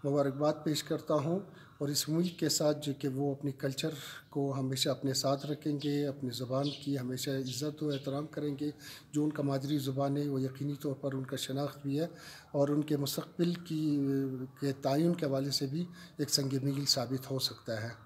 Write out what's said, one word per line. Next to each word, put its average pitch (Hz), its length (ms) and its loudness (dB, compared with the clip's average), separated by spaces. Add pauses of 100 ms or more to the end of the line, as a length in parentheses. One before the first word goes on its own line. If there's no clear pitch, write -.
मुबारकबाद 143 500 4
पेश 151 280 0
करता 156 320 0
हूँ 165 320 2 (360)
और 147 80 0
इस 147 180 0
उम्मीद 170 320 2
के 156 80 2
साथ 151 260 4
जो 143 180 -4
कि 139 160 -2
वो 135 260 0
अपनी 135 180 -4
कल्चर 139 400 -2 (400)
को 139 200 0
हमेशा 131 380 0
अपने 131 240 0
साथ 135 220 4 (100)
रखेंगे, 147 580 0
अपनी 139 260 -2
ज़ुबान 127 340 -2 (200)
की 143 120 0
हमेशा 127 400 -2
इज़्ज़त 135 460 -4
और 151 100 0
एहतराम 139 340 -2
करेंगे। 147 460 -2 (420)
जो 147 100 4
उनका 151 180 0
मादरी 139 360 2
ज़ुबान 139 380 0
है 147 120 0
वो 135 100 0
यकीनी 135 440 -2
तौर 135 200 -2
पर 135 120 -2
उनका 131 220 -4
शनाख्त 135 500 -4
भी 139 100 0
है 165 140 0 (440)
और 143 160 4
उनके 151 260 2
मुस्तकबिल 170 580 0
की, 156 420 0 (640)
के 139 120 2
तयन 151 420 4
के 170 120 0
हवाले 135 240 2
से 135 160 0
भी 165 220 -2 (320)
एक 139 100 0
संग 135 340 2
मील 139 200 0
साबित 131 460 0
हो 135 80 0
सकता 113 420 -2
है। 117 120 -4 (140)